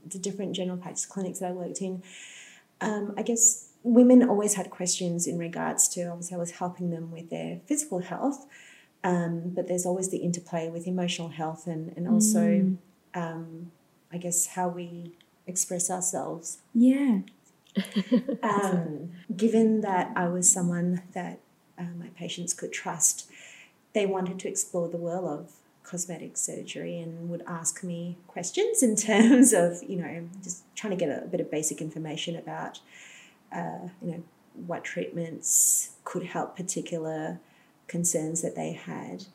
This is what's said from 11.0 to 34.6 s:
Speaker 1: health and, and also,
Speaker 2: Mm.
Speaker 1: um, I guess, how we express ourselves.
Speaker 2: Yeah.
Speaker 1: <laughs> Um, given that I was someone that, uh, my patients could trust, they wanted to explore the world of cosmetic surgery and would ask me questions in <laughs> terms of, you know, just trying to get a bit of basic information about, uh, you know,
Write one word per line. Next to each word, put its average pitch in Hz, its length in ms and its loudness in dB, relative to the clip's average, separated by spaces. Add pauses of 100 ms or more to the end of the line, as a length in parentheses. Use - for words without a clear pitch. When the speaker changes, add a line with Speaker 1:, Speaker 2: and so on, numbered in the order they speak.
Speaker 1:
health 160 380 -6
and, 165 280 -6
and 175 120 -4
also, 214 340 4
Speaker 2:
Mm. 196 360 4 (360)
Speaker 1:
um, 165 580 -8 (400)
I 175 60 -8
guess, 175 300 0
how 180 200 -2
we 175 440 -8 (340)
express 180 460 -2
ourselves. 175 680 -4 (160)
Speaker 2:
Yeah. 254 460 6 (560)
Speaker 1:
<laughs> - 40 2 (640)
Um, 175 680 0 (240)
given 220 460 6
that 190 340 0
I 180 120 2
was 175 240 4
someone 175 520 0 (100)
that, 175 260 -8 (380)
uh, 180 60 -8 (140)
my 170 100 -12 (100)
patients 175 360 -6
could - 200 -6
trust, - 560 -2 (640)
they 208 120 4
wanted 185 340 -2
to - 80 -8
explore - 420 -2
the 175 80 -6
world 170 280 -4 (140)
of 175 120 -16 (320)
cosmetic - 540 -8
surgery 170 600 -6
and 165 300 -8
would 170 180 -6
ask 165 360 -6
me 175 340 -6 (100)
questions 427 540 0
in 220 140 4
<laughs> - 0 -
terms 226 580 8
of, 175 340 4
you 190 100 -4
know, 170 300 -6 (160)
just 180 200 -10 (120)
trying 214 160 -6
to 180 60 -2
get 151 120 2
a - 180 -4
bit 180 140 -2
of 147 100 -4
basic 151 300 -2
information 160 540 -6
about, 160 440 -10 (720)
uh, 175 380 -8 (120)
you 170 120 -4
know, 170 100 -10 (420)